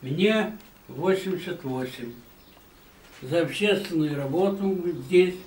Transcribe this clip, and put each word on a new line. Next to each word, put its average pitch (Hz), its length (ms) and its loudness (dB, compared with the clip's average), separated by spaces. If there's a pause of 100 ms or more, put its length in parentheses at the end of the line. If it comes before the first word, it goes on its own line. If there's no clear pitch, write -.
Мне 196 560 2 (320)
восемьдесят 180 760 -2
восемь. 127 480 -6 (1080)
За 147 220 0
общественную 160 720 0
работу 190 600 0 (300)
здесь 180 280 6 (120)